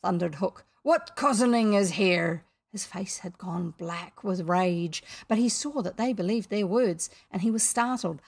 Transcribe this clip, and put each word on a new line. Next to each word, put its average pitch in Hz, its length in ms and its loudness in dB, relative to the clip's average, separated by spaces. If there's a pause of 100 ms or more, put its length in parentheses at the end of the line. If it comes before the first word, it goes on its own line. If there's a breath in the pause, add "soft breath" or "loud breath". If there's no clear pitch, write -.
thundered 175 340 0
Hook. 185 300 -4 (180)
What 330 320 2
cozening 233 580 4
is 202 180 4
here? 175 540 2 (260)
His 208 140 -8
face - 340 -8
had 180 180 -12
gone 170 400 -6
black 170 460 -10
with 185 240 -2
rage, 175 560 0 (240 loud breath)
but 220 100 2
he 240 120 4
saw 285 320 -4
that 180 160 -4
they 247 160 0
believed 196 360 -2
their 208 180 0
words, 185 420 0 (220 loud breath)
and 190 100 -4
he 220 100 2
was 220 120 0
startled. 233 640 -2